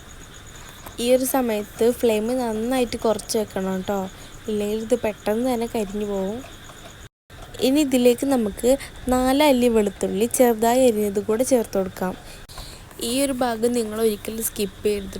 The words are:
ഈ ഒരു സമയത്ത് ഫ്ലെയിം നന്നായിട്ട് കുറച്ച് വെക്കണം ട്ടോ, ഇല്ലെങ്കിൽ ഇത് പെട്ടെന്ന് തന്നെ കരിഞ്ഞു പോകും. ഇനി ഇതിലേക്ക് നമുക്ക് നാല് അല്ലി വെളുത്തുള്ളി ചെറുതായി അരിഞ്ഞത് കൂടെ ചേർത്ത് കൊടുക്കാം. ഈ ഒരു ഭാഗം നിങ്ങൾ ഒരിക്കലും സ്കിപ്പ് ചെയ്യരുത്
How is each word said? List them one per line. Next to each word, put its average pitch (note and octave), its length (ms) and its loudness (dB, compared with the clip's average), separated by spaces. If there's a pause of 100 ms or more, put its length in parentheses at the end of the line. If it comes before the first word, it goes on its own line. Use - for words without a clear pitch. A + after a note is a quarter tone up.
(1040)
ഈ - 20 -2 (120)
ഒരു C4 180 0
സമയത്ത് A3+ 500 0 (160)
ഫ്ലെയിം G#3+ 260 2 (140)
നന്നായിട്ട് A#3 640 -2
കുറച്ച് G#3+ 360 0
വെക്കണം F#3+ 360 -2 (100)
ട്ടോ, G3 140 -2 (480)
ഇല്ലെങ്കിൽ G#3+ 380 -2
ഇത് A#3+ 180 4
പെട്ടെന്ന് G#3+ 460 -2
തന്നെ A#3 240 0
കരിഞ്ഞു G#3 360 -4
പോകും. G3 300 -4 (1300)
ഇനി C#4 200 4
ഇതിലേക്ക് B3 480 4
നമുക്ക് A3+ 360 2 (420)
നാല് C4 380 4
അല്ലി B3 260 4
വെളുത്തുള്ളി G3 500 2 (120)
ചെറുതായി A#3+ 500 4
അരിഞ്ഞത് G#3 400 2
കൂടെ A3 240 0
ചേർത്ത് A3 260 0
കൊടുക്കാം. F#3 360 -2 (960)
ഈ - 20 -4 (120)
ഒരു C4+ 180 -2
ഭാഗം A#3+ 360 0
നിങ്ങൾ G#3+ 280 -4
ഒരിക്കലും A3 440 -4
സ്കിപ്പ് G3+ 360 -6
ചെയ്യരുത് G3+ 340 -4